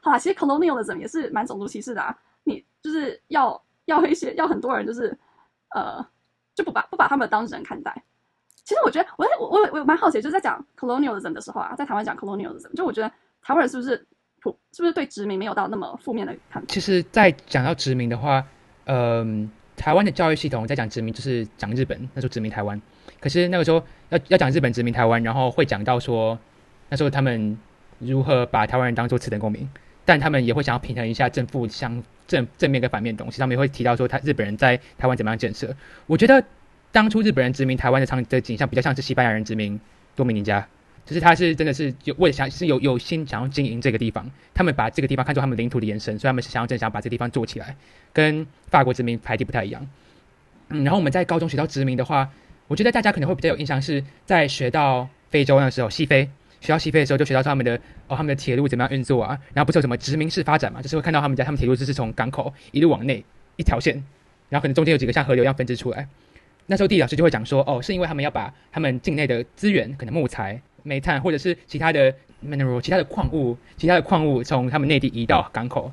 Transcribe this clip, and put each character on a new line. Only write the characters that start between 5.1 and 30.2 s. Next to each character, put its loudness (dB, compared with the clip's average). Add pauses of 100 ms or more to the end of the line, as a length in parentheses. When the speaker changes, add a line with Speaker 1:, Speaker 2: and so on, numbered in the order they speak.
Speaker 1:
呃， -6 (500)
就 -2
不 -8
把， -2
不 -14
把 4
他 2
们 -2
当 0
人 -10
看 -12
待。 -8 (680)
其 -4
实 2
我 4
觉 0
得， -20
我， 0 (120)
我， -6
我， 2
我 -4
蛮 4
好 2
奇， 0
就 -6
是 -4
在 0
讲 -4 (140)
colonialism -2
的 -12
时 -14
候 -8
啊， -8
在 -6
台 -6
湾 -2
讲 -6
colonialism， -10
就 -4
我 -2
觉 -4
得 -4 (320)
台 -4
湾 2
人 2
是 -8
不 -8
是 -4 (340)
普-， -6 (140)
是 -12
不 2
是 0
对 -4
殖 -8
民 -4
没 -6
有 -6
到 -2
那 -6
么 -8
负 -8
面 -6
的 -8 (160)
看 -10
法？ -14
Speaker 2:
其 -4
实 0
在 6
讲 -2
到 0
殖 -2
民 -2
的 -2
话， 2 (440)
嗯， 0 (240)
台 0
湾 6
的 2
教 2
育 2
系 -4
统 -4
在 -2
讲 -2
殖 -6
民， -4
就 -14
是 -2 (120)
讲 -6
日 2
本， -6
那 -8
时 -2
候 -6
殖 -6
民 -4
台 -4
湾。 -4 (380)
可 -4
是 2
那 0
个 2
时 4
候 2 (240)
要， 0 (100)
要 6
讲 2
日 2
本 2
殖 -2
民 0
台 2
湾， 4
然 0
后 0
会 2
讲 -2
到 2
说， -2 (480)
那 -6
时 0
候 2
他 0
们 0 (420)
如 -2
何 2
把 0
台 -2
湾 2
人 -2
当 0
作 0
次 -10
等 -4
公 -2
民， -8 (360)
但 6
他 2